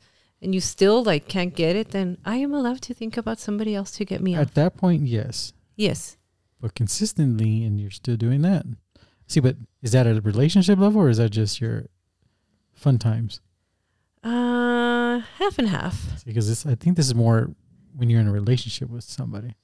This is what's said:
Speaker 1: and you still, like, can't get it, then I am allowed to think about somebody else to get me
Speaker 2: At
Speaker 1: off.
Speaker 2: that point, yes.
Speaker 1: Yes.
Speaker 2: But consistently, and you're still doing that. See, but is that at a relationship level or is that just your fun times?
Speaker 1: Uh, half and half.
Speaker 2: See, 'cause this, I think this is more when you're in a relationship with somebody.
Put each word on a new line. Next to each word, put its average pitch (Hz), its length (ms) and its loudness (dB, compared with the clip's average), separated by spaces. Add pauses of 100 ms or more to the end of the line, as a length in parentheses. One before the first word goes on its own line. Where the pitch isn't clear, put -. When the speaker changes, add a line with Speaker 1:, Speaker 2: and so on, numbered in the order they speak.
(420)
Speaker 1:
and 190 140 -2
you 185 60 0
still, 214 420 2
like, 165 240 0
can't 180 260 -4
get 170 220 0
it, 220 160 -4
then 185 320 -4
I 220 140 -4
am 285 160 -2
allowed 254 300 -2
to 247 100 -12
think 226 240 -8
about 226 200 -6
somebody 208 380 -4
else 196 220 -6
to 208 80 -4
get 185 160 -6
me 180 140 0
Speaker 2:
At 151 120 2
Speaker 1:
off. - 60 -10
Speaker 2:
that - 240 2
point, 165 280 2
yes. 117 460 -4 (240)
Speaker 1:
Yes. 185 400 -4 (460)
Speaker 2:
But 113 120 -6
consistently, 113 920 0
and 104 120 -2
you're 101 140 -6
still 120 240 -4
doing 120 280 0
that. 185 220 2 (640)
See, - 120 2
but 131 160 2 (260)
is 117 120 -2
that 127 140 6
at 110 100 4
a 107 40 0
relationship 165 580 4
level 208 220 4
or 147 80 6
is 110 80 4
that 113 120 2
just 107 300 -2
your 113 260 -4 (880)
fun 131 260 2
times? 113 420 -4 (840)
Speaker 1:
Uh, 240 960 0 (180)
half 381 220 -2
and 233 100 2
half. - 260 -2 (280)
Speaker 2:
See, 117 100 -10
'cause 110 140 0
this, 113 180 -2
I 131 100 2
think 175 220 2
this 143 100 2
is 123 80 0
more 113 360 4 (440)
when 123 140 0
you're 113 120 4
in 107 60 4
a 101 40 2
relationship 117 580 -2
with 117 140 -12
somebody. 110 600 -10